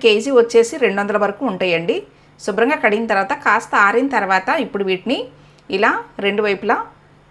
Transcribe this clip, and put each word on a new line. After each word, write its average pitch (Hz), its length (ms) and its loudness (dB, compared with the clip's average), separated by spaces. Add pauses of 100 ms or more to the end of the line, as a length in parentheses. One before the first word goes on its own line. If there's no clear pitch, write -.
కేజీ 226 320 2
వచ్చేసి 233 460 4
రెండు 196 180 -4
వందల 202 220 -2
వరకు 196 280 -4
ఉంటాయండి. 180 460 -2 (480)
శుభ్రంగా 233 400 0
కడిగిన 220 260 0
తర్వాత, 196 220 0 (120)
కాస్త 226 280 0 (160)
ఆరిన 247 260 0
తర్వాత 190 340 0 (140)
ఇప్పుడు 202 260 -6
వీటిని 202 300 -2 (580)
ఇలా 220 140 2 (340)
రెండు 202 220 0
వైపులా 202 300 -2 (540)